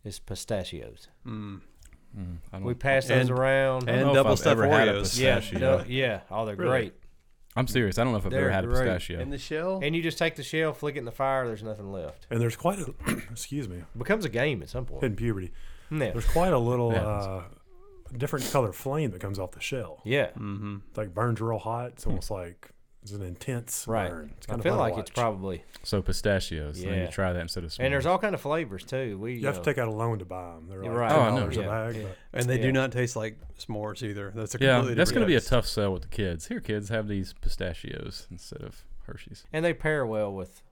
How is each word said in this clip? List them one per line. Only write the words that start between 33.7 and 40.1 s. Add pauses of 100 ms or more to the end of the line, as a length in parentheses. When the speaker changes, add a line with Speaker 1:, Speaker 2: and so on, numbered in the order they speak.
Speaker 2:
either.
That's
a
Speaker 3:
Yeah,
Speaker 2:
completely
Speaker 3:
that's
Speaker 2:
different
Speaker 3:
gonna
be
a
Speaker 2:
taste.
Speaker 3:
tough
sell
with
the
kids.
"Here,
kids,
have
these
pistachios
instead
of (200)
Hershey's."
Speaker 1:
And
they
pair
well